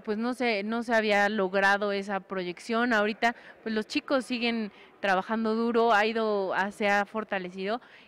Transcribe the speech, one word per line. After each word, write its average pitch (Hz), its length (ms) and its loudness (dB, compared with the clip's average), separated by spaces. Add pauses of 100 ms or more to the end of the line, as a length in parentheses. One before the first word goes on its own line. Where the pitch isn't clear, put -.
pues 214 140 -4
no 233 160 -2
se, 233 300 0
no 226 200 -4
se 233 120 -2
había 208 340 4
logrado 202 640 2
esa 196 280 -4
proyección. 202 720 -4
Ahorita, 220 420 0 (260)
pues 220 120 -6
los 214 120 -2
chicos 269 380 -2
siguen 233 480 -4 (280)
trabajando 220 540 0
duro, 233 380 4
ha 208 140 6
ido, 214 480 0
ha, 190 160 0
se 208 180 -2
ha 202 160 4
fortalecido 196 800 -6 (260)